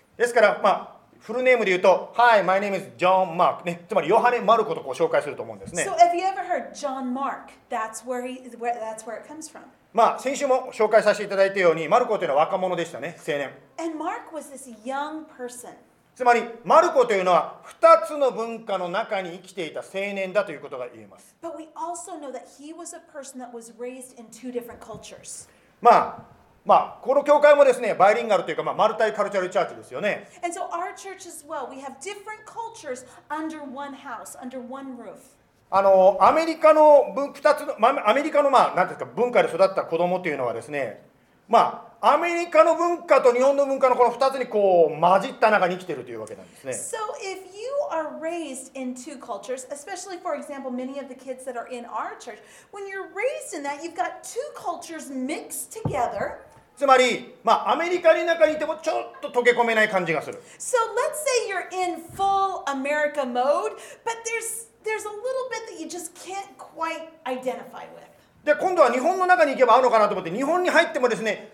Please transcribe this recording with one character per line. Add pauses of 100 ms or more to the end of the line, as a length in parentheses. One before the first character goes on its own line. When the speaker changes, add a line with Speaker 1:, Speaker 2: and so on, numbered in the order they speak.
(160)
Speaker 1:
で
す
か
ら、
ま
あ、 (240)
フ
ル
ネ
ー
ム
で
言
う
と、
「Hi,
my
name
is (120)
John
Mark」
ね。
つ
ま
り、
ヨ
ハ
ネ・
マ
ル
コ
と
こ
う
紹
介
す
る
と
思
う
ん
で
す
ね。
Speaker 2:
So
if
you
ever
heard
John
Mark, (220)
that's
where
he, (120)
where,
that's
where
it
comes
from. (280)
Speaker 1:
ま
あ、
先
週
も
紹
介
さ
せ
て
い
た
だ
い
た
よ
う
に、
マ
ル
コ
と
い
う
の
は
若
者
で
し
た
ね、 (100)
青
年。 (300)
Speaker 2:
And
Mark
was
this (120)
young (100)
person. (420)
Speaker 1:
つ
ま
り、 (220)
マ
ル
コ
と
い
う
の
は、
二
つ
の
文
化
の
中
に
生
き
て
い
た
青
年
だ
と
い
う
こ
と
が
言
え
ま
す。
Speaker 2:
But
we
also
know
that (160)
he
was
a
person
that
was
raised
in
two
different
cultures. (300)
Speaker 1:
ま
あ、 (420)
ま
あ、
こ
の
教
会
も
で
す
ね、
バ
イ
リ
ン
ガ
ル
と
い
う
か、
ま
あ、
マ
ル
タ
イ
カ
ル
チ
ャ
ル
チ
ャ
ー
チ
で
す
よ
ね。 (140)
Speaker 2:
And
so
our
church
as
well,
we
have
different
cultures (240)
under
one
house,
under
one
roof. (560)
Speaker 1:
あ
の、
ア
メ
リ
カ
の
文-、
二
つ
の、
ま
あ、
ア
メ
リ
カ
の、
ま
あ、
な
ん
て
い
う
ん
で
す
か、
文
化
で
育
っ
た
子
供
と
い
う
の
は
で
す
ね、 (380)
ま (120)
あ、
ア
メ
リ
カ
の
文
化
と
日
本
の
文
化
の
こ
の
二
つ
に
こ
う
混
じ
っ
た
中
に
生
き
て
る
と
い
う
わ
け
な
ん
で
す
ね。
Speaker 2:
So (220)
if
you (220)
are
raised
in
two
cultures,
especially,
for
example,
many
of
the
kids
that
are
in
our
church, (320)
when
you're
raised
in
that,
you've
got
two (160)
cultures
mixed
together. (380)
Speaker 1:
つ
ま
り、
ま (140)
あ、
ア
メ
リ
カ
の
中
に
い
て
も
ち
ょ
っ
と
溶
け
込
め
な
い
感
じ
が
す
る。 (160)
Speaker 2:
So (180)
let's
say
you're (180)
in (140)
full
America
mode, (300)
but
there's, (140)
there's
a
little
bit
that
you
just
can't
quite (160)
identify (100)
with. (340)
Speaker 1:
で、
今
度
は
日
本
の
中
に
行
け
ば
合
う
の
か
な
と
思
っ
て、
日
本
に
入
っ
て
も
で
す
ね、